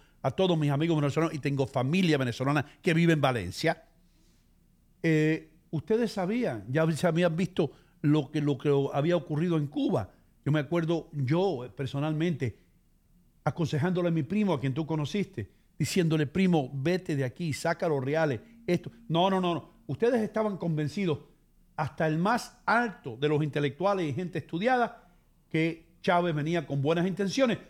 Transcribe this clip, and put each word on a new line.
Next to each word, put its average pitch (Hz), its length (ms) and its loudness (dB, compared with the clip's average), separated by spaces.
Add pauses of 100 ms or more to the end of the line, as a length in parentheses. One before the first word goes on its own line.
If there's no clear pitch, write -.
(220)
a 131 100 0
todos 180 260 2
mis 147 120 2
amigos 156 300 2
venezolanos, 156 340 0
y 151 40 -6
tengo 139 280 -2
familia 151 520 2
venezolana 131 480 -2 (160)
que 175 100 2
vive 165 200 6
en 156 80 2
Valencia, 131 640 0 (1160)
eh, 156 480 2 (200)
ustedes 220 420 -2
sabían, 185 560 -4
ya 160 240 2
se 165 140 0
habían 170 300 2
visto 175 360 -2 (280)
lo 147 300 2
que, 156 100 -4
lo 143 180 0
que 151 120 0 (220)
había 156 240 2
ocurrido 170 400 -2
en 147 100 0
Cuba. 180 440 -2 (340)
Yo 139 80 2
me 151 80 2
acuerdo, 165 520 -2
yo, 147 520 0
eh, 120 60 -14
personalmente, 143 880 -2 (840)
aconsejándole 170 640 0
a 170 40 2
mi 160 100 0
primo, 202 320 0
a 127 60 -2
quien 131 140 -2
tú 156 120 -4
conociste, 156 640 -4 (280)
diciéndole, 160 480 2
"Primo, 170 460 2
vete 165 440 -2
de 135 80 0
aquí, 147 280 -4
saca 170 360 -2
los 139 160 0
reales, 143 360 0 (260)
esto". 180 240 -2 (180)
No, 175 220 2
no, 190 100 2
no, 175 140 0
no. - 160 -8 (160)
Ustedes 226 360 0
estaban 214 340 -2
convencidos, 151 600 -2 (580)
hasta 151 300 -2
el 156 120 0
más 214 380 -2 (100)
alto 196 500 -2
de 143 120 0
los 151 140 2
intelectuales 156 680 -2
y 135 60 -4
gente 170 240 -6
estudiada, 226 720 -2 (400)
que 160 420 -2 (120)
Chávez 175 320 2
venía 156 320 -2
con 139 160 -2
buenas 165 240 2
intenciones. 202 520 0 (120)